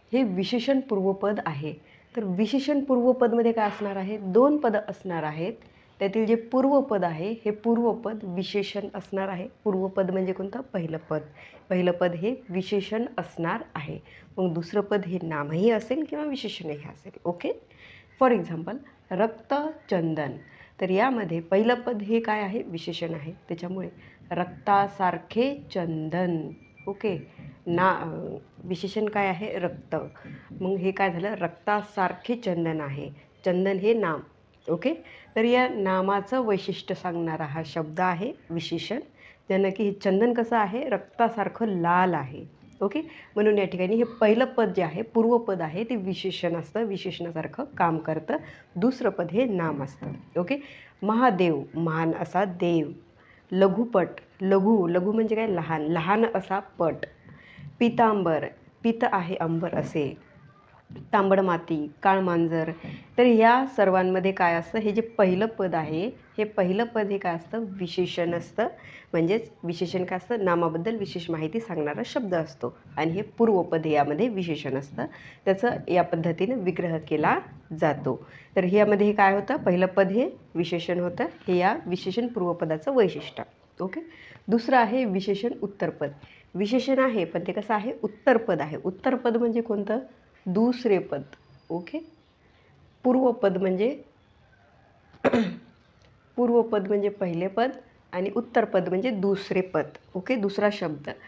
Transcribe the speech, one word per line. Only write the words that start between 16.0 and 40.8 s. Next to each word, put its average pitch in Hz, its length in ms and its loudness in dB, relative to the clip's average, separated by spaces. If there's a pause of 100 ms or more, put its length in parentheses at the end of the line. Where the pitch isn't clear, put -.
किंवा 302 160 -4
विशेषणही 196 500 -6
असेल. 147 500 -16
ओके, 175 260 -4 (680)
for 262 140 6
example 170 420 -4 (340)
रक्तचंदन. 190 1200 -2 (500)
तर 185 80 0
यामध्ये 196 500 0
पहिलं 196 340 4
पद 240 280 -4
हे 214 180 2
काय 214 220 0
आहे? 202 220 -4
विशेषण 165 500 -6
आहे. 156 180 -10
त्याच्यामुळे 180 580 -8 (420)
रक्तासारखे 196 1300 0 (100)
चंदन. 165 760 -2 (380)
ओके, 196 400 -4 (400)
ना, 180 220 4
अं, 165 480 -4 (260)
विशेषण 190 420 -4
काय 208 220 0
आहे? 190 320 -4
रक्त. 165 360 -6 (640)
मग 190 160 -2
हे 190 140 0
काय 190 200 0
झालं? 180 220 -4
रक्तासारखे 202 1040 -4
चंदन 165 460 -2
आहे. 143 280 -8 (360)
चंदन 190 320 2
हे 208 160 4
नाम. 175 260 0 (500)
ओके, 170 240 0 (420)
तर 220 80 2
या 247 240 4
नामाचं 196 760 0
वैशिष्ट्य 202 540 -2
सांगणारा 165 500 -4
हा 147 200 -6
शब्द 156 340 -6
आहे 185 320 0 (180)
विशेषण, 170 500 -4 (480)
ज्यानं 196 220 2
की 190 140 -2
हे 202 80 2
चंदन 202 420 2
कसं 233 240 0
आहे? 226 320 -2